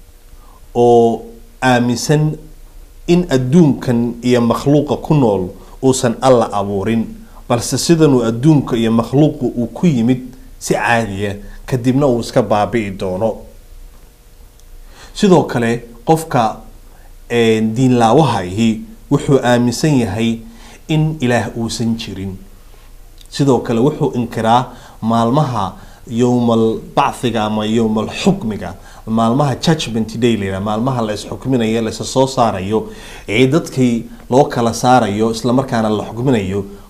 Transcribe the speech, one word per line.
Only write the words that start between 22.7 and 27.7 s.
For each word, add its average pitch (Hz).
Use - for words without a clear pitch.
Sidoo 135
kale, 113
wuxuu 147
inkiraa 120
maalmaha 117
yowmal 117
bacthiga 113
ama 107
yowmal 110